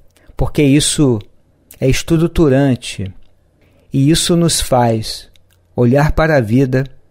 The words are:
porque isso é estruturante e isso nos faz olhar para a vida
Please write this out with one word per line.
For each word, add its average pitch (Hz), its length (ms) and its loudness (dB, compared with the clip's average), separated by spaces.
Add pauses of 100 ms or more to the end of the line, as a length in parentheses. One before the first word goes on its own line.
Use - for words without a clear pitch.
(360)
porque - 260 -2
isso 139 580 2 (600)
é 127 80 0
estruturante 139 1300 0 (800)
e 135 180 0
isso 165 260 0
nos 170 260 0
faz 117 680 -2 (460)
olhar 139 360 2
para 156 260 0
a 131 40 2
vida 127 420 0 (280)